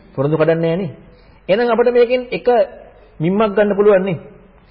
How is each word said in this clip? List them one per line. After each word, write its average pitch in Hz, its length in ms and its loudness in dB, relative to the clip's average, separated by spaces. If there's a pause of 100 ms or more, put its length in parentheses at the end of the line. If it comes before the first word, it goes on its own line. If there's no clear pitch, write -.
(100)
පොරොන්දු 147 260 -2
කඩන්නේ 165 300 0
නෑනේ. 165 240 -4 (580)
එහෙනම් 233 200 0
අපිට 240 220 2
මේකෙන් 247 380 2
එක 180 180 -8 (760)
මිම්මක් 196 320 0
ගන්න 208 200 0
පුළුවන් 196 320 2
නේ. 180 140 -6 (520)